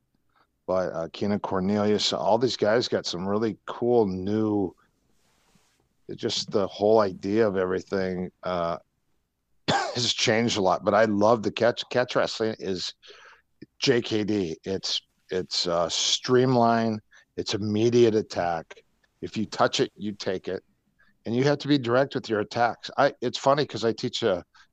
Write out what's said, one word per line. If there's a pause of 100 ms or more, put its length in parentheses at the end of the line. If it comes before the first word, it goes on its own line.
(680)
but,
uh,
Keenan
Cornelius,
all
these
guys
got
some
really
cool
new, (1300)
it
just
the
whole
idea
of
everything, (100)
uh, (500)
<coughs>
has
changed
a
lot.
But
I
love
the
catch.
Catch
wrestling
is (840)
J
K
D.
It's, (300)
it's,
uh,
streamline. (360)
It's
immediate
attack. (460)
If
you
touch
it,
you
take
it, (640)
and
you
have
to
be
direct
with
your
attacks.
I,
it's
funny
'cause
I
teach
a (280)